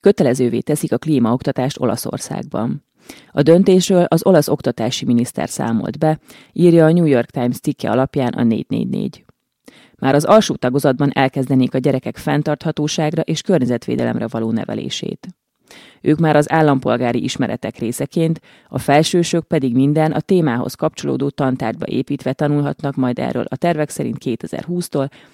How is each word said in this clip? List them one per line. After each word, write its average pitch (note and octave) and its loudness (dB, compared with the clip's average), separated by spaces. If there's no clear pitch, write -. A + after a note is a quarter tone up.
Kötelezővé B2+ 2
teszik - -2
a A#2+ 0
klímaoktatást C3 0
Olaszországban. - -6
A C#3+ 0
döntésről F3+ 4
az - 0
olasz F3+ 4
oktatási - -4
miniszter A#2+ 0
számolt - -4
be, D#3 2
írja E3 6
a D#3 6
New F3 4
York B2+ 2
Times B2 -2
cikke - -4
alapján B2+ 0
a - -2
négy A2+ 0
négy - -4
négy. - -8
Már C3+ 0
az D3+ 2
alsó G#3 4
tagozatban C3+ 0
elkezdenék C3 0
a C3+ 0
gyerekek C3 -2
fenntarthatóságra D3+ -2
és D#3 -4
környezetvédelemre A#2+ -2
való A2+ -4
nevelését. - -6
Ők D3+ 2
már D#3 4
az D3 4
állampolgári B2 2
ismeretek A#2 -4
részeként, D#3 -2
a C3+ -4
felsősök D#3+ 2
pedig C3 0
minden D3 2
a D#3 -2
témához D3+ 0
kapcsolódó C#3 -4
tantárgyba C3 -2
építve C3 -4
tanulhatnak D3 -2
majd B2+ -2
erről B2 -4
a - -8
tervek D#3 0
szerint C3+ -6
kétezer-húsztól C#3+ -6